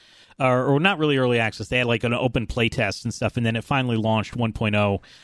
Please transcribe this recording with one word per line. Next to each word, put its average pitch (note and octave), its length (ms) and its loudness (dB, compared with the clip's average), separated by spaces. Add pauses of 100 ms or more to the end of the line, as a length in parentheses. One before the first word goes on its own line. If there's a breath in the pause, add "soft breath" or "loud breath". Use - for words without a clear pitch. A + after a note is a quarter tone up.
(400 loud breath)
Uh, C3 80 2
or B2+ 320 2
not F#3 180 2
really D3+ 180 2
early B2 220 2
access. A2 300 -4
They B2+ 100 0
had, B2 80 2
like, A#2 160 0
an A#2+ 100 0
open A#2+ 360 -2
play A#2 200 0
test G#2 360 -4
and A2+ 100 -4
stuff, - 220 -4
and A#2 100 0
then A2+ 80 0
it A2+ 80 -4
finally B2+ 340 0
launched, A2 380 0
one A#2 180 -2
point G#2+ 220 -2
oh, G2+ 260 2 (240 loud breath)